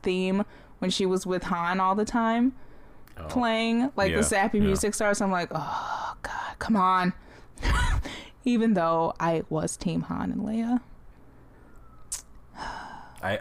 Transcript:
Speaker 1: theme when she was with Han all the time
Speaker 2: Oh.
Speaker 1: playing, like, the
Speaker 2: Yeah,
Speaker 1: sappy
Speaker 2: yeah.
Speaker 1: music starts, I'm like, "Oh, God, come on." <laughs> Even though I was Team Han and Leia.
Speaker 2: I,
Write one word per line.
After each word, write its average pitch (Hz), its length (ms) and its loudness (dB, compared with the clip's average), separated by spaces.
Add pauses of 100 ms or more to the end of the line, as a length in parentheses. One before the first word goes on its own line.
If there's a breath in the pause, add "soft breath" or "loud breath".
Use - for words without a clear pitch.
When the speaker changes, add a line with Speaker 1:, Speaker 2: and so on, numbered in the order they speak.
Speaker 1:
theme 185 420 0 (340 loud breath)
when 185 120 0
she 196 140 0
was 185 200 0
with 180 180 -2
Han 175 360 0
all 190 160 2
the 214 100 0
time 233 480 2 (640 loud breath)
Speaker 2:
Oh. - 60 -12
Speaker 1:
playing, 233 720 0
like, 196 160 2
the 165 60 2
Speaker 2:
Yeah, 202 40 4
Speaker 1:
sappy 214 380 2
Speaker 2:
yeah. 202 60 4
Speaker 1:
music 196 280 0
starts, 202 280 0
I'm 196 100 0
like, 175 240 -2
"Oh, - 640 -6
God, - 380 -10
come - 160 0
on." 185 380 6 (500 loud breath)
<laughs> - 800 0
Even 226 300 4
though 165 460 2
I 165 300 0
was 160 280 -2
Team 165 240 -2
Han 165 320 -4
and 196 80 -4
Leia. 226 400 0 (2500 loud breath)
Speaker 2:
I, 98 180 -2